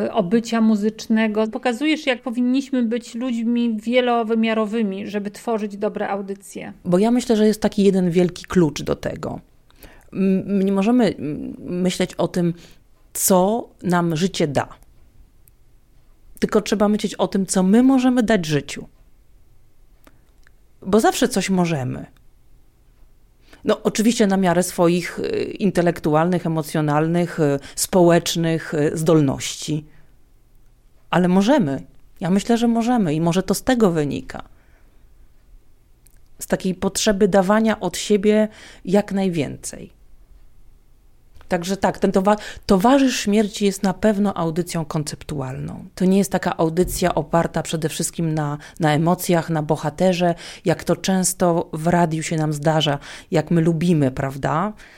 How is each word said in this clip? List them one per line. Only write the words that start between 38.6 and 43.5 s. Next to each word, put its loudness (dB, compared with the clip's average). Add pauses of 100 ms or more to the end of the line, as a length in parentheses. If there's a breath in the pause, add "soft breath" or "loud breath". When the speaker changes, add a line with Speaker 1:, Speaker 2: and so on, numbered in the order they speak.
Speaker 2:
jak 0
najwięcej. -4 (1500)
Także -2
tak, -2
ten 0
towa-, 2 (300 loud breath)
Towarzysz 4
Śmierci 0